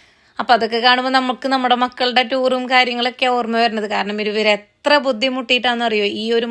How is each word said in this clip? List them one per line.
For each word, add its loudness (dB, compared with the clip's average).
അപ്പോൾ 2
അതൊക്കെ -2
കാണുമ്പോൾ 2
നമുക്ക് -4
നമ്മുടെ 2
മക്കളുടെ 0
ടൂറും 0
കാര്യങ്ങളൊക്കെ 0
ഓർമ്മ -2
വരുന്നത്. 0
കാരണം -4
ഇവർ 0
എത്ര 0
ബുദ്ധിമുട്ടിയിട്ടാണെന്നറിയോ 0
ഈ -6
ഒരു -2